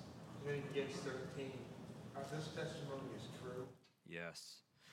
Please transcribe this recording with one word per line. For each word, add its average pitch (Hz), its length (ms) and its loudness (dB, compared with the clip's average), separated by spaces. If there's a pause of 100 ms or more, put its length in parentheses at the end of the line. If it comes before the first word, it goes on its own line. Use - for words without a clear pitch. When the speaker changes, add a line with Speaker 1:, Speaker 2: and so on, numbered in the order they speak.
(420)
Speaker 1:
And 143 80 2
then 143 220 6
against 139 260 6
thirteen, 131 680 0 (500)
uh, 135 100 0
"This 151 300 2
testimony 139 640 2
is - 60 -4 (180)
true." - 260 0 (400)
Speaker 2:
Yes. 82 560 -4 (300)